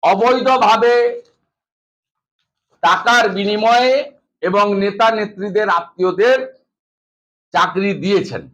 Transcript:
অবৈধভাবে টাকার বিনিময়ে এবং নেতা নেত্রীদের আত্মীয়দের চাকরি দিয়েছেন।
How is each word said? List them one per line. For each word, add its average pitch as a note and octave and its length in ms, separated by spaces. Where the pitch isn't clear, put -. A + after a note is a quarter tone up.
অবৈধভাবে A#3+ 1200
টাকার A3 480
বিনিময়ে A3+ 920
এবং G3+ 340
নেতা G3+ 400
নেত্রীদের G#3 540
আত্মীয়দের F#3 840
চাকরি F#3 420
দিয়েছেন। E3+ 600